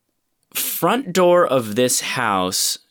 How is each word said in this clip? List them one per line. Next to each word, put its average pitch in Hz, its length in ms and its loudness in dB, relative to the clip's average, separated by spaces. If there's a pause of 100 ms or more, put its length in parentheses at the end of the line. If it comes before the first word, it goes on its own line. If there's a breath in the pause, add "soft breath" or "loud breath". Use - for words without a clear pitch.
(540)
front 185 600 -2
door 175 320 4
of 113 300 -2
this 123 260 2
house. 98 800 -2 (120)